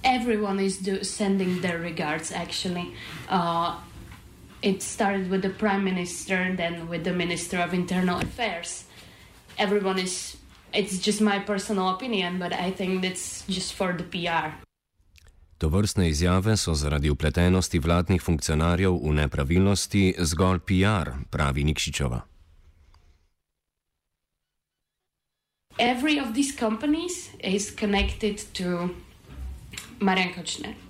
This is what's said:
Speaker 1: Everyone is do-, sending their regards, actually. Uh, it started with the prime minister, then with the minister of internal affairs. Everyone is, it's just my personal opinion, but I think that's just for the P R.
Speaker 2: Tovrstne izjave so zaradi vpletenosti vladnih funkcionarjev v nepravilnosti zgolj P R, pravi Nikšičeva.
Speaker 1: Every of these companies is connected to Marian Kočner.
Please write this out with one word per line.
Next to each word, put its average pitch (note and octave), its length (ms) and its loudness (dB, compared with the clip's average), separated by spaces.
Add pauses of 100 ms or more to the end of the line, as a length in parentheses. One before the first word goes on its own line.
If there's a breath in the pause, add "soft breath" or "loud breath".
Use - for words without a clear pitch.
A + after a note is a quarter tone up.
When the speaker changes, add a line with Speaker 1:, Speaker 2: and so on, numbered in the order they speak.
Speaker 1:
Everyone A3+ 560 2
is G3 200 2
do-, F#3+ 240 -2
sending F#3+ 580 2
their F3 180 0
regards, D#3+ 520 -4
actually. F3 640 -4 (360 loud breath)
Uh, E3+ 500 2 (800)
it F#3+ 220 2
started G3 460 -2
with F#3+ 120 2
the G3 80 0
prime G3 340 2
minister, F#3 720 -2
then E3+ 340 -4
with E3+ 140 -4
the F3+ 100 0
minister F3 460 -2
of F3 140 0
internal F3+ 460 0
affairs. F3+ 640 -6 (720 loud breath)
Everyone F#3+ 420 2
is, - 380 -6 (360)
it's G3 260 -2
just G#3 220 0
my G3+ 180 4
personal G3 500 0
opinion, F#3+ 500 -2
but F3 140 -4
I F3+ 180 -2
think F#3 300 -2
that's - 460 -6
just F#3 260 -4
for F3+ 200 -2
the E3 100 -6
P E3+ 240 -6
R. D#3+ 260 -2 (1040)
Speaker 2:
Tovrstne F2 520 2
izjave F2+ 480 2
so - 160 0
zaradi D2 360 2
vpletenosti F2 680 2
vladnih E2+ 420 2
funkcionarjev E2+ 880 2
v D2+ 60 4
nepravilnosti F2+ 1040 4
zgolj F2 400 4
P F#2 260 4
R, F#2+ 280 2 (160)
pravi C#2+ 340 0
Nikšičeva. C#2 580 0 (3500)
Speaker 1:
Every B3+ 400 2
of A#3 140 -4
these C#4 260 0
companies D4+ 680 -2 (100)
is G3 320 -2
connected G3+ 720 0 (120)
to F3+ 360 -2 (1120)
Marian F#3 340 2
Kočner. - 420 -8 (140)